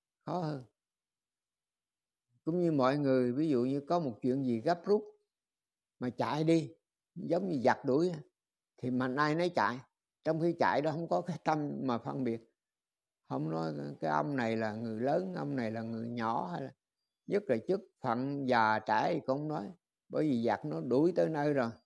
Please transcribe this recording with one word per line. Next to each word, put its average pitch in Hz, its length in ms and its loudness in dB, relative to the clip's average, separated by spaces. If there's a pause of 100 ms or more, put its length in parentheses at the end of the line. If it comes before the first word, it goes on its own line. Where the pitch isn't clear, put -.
(260)
khó 165 140 -2
hơn. 151 240 -4 (1800)
Cũng 165 160 0
như 170 120 2
mọi 135 260 4
người, 131 340 4
ví 151 180 0
dụ 123 140 4
như 139 180 0
có 170 180 0
một 131 220 -4
chuyện 135 220 0
gì 117 180 0
gấp 170 240 0
rút 208 180 2 (960)
mà 123 100 -4
chạy 139 340 -2
đi, 160 320 2 (400)
giống 170 340 -2
như 143 140 -2
giặc 123 220 4
đuổi 147 240 4
á, 160 100 -6 (580)
thì 127 140 -4
mạnh 127 240 0
ai 151 200 2
nấy 175 140 0
chạy. 120 280 0 (460)
Trong 156 180 0
khi 170 180 2
chạy 113 220 4
đó 156 100 0
không 165 160 -4
có 175 140 0
cái 175 220 -6
tâm 147 400 -2
mà 123 140 0
phân 139 260 -6
biệt. 117 180 -2 (880)
Không 143 200 -4
nói 160 240 -4 (260)
cái 156 120 -2
ông 151 240 0
này 113 220 0
là 110 160 -2
người 113 280 -6
lớn, 175 340 0
ông 143 200 -6
này 113 160 -2
là 113 100 -6
người 113 280 -6
nhỏ, 120 420 -2
hay 160 100 -6
là 131 120 -10 (540)
nhất 202 200 0
là 117 100 2 (100)
chức 190 140 0 (200)
phận 131 480 -2
già 110 300 4
trẻ 110 340 2
thì 156 140 -2
không 147 200 -2
nói. 185 240 -6 (380)
Bởi 151 200 0
vì 117 140 2
giặc 110 220 0
nó 156 160 -4
đuổi 147 340 2
tới 170 140 2
nơi 147 240 0
rồi, 123 160 0 (160)